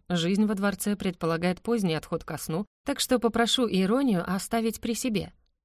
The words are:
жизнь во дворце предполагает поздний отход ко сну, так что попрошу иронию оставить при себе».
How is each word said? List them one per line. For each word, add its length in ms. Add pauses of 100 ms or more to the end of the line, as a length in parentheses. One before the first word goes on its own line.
жизнь 380
во 80
дворце 400
предполагает 640
поздний 360
отход 260
ко 160
сну, 280 (180)
так 160
что 180
попрошу 500
иронию 560
оставить 560
при 140
себе». 380 (320)